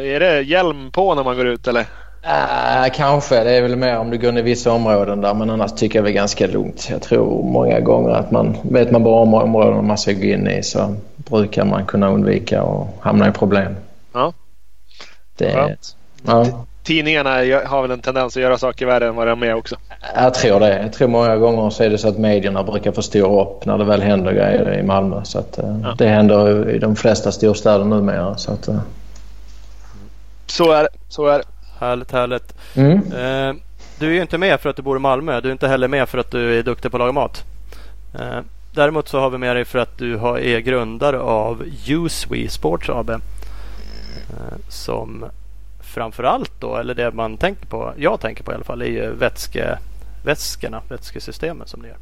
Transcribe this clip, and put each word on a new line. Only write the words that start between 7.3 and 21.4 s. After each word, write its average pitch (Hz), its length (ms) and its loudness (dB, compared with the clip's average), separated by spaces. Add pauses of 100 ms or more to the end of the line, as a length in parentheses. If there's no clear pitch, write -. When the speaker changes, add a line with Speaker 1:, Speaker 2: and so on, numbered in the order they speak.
Speaker 2:
många - 360 2
gånger 117 300 4
att 110 220 0
man, 110 320 2
vet 120 280 4
man 117 120 6
bara 113 180 6
om 110 120 8
områden 107 540 4
man 104 100 2
ska - 160 0
gå 98 100 -2
in 98 240 2
i, 95 160 -2
så 101 320 -2 (200)
brukar 104 500 0
man 98 200 0
kunna 98 240 2
undvika 101 520 2
att 98 260 -2 (120)
hamna 104 280 4
i 104 40 6
problem. 98 440 0 (380)
Speaker 1:
Ja. 143 200 0 (1040)
Speaker 2:
Det - 80 0
är, - 80 2 (140)
Speaker 1:
Skönt. - 280 -10 (300)
Speaker 2:
ja. 117 200 6
Speaker 1:
T-, 127 60 2 (320)
tidningarna 151 600 2
gör, 131 220 4
har 135 160 0
väl 127 100 -2
en 123 100 -4
tendens 127 360 -2
att 127 60 2
göra 127 140 4
saker 127 280 -2
värre 120 220 4
än 113 80 -2
vad 117 120 0
de 117 160 0
är 113 100 2
också. 113 220 -4 (400)
Speaker 2:
Jag 127 180 4
tror 101 260 4
det. 101 220 4
Jag 107 120 -6
tror 135 140 4
många 117 300 4
gånger 113 320 4